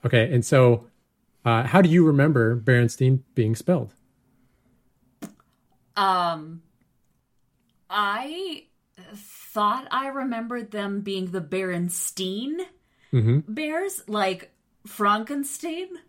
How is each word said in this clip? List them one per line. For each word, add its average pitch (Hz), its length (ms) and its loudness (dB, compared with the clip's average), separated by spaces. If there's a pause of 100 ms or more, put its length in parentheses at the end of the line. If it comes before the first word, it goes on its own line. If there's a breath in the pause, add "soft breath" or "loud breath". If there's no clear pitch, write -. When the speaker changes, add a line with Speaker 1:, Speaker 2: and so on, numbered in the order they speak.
Speaker 1:
Okay. 120 300 2
And 120 100 2
so, 123 440 4 (560)
uh, 117 180 2
how 131 180 4
do 180 80 8
you 170 160 6
remember 139 520 4
Berenstein 123 640 2 (160)
being 110 180 2
spelled? 135 400 -2 (2000)
Speaker 2:
Um, 170 680 -2 (1300)
I 269 760 -4 (500)
thought 208 760 -4
I 269 180 -4
remembered 240 640 -6
them 202 320 -4
being 190 280 -6
the 185 100 -6
Berenstein 185 1160 -6 (540)
Speaker 1:
Mm-hmm. 120 280 2 (120)
Speaker 2:
Bears, 311 560 -6
like 190 420 -4 (360)
Frankenstein. 277 1000 -4 (220)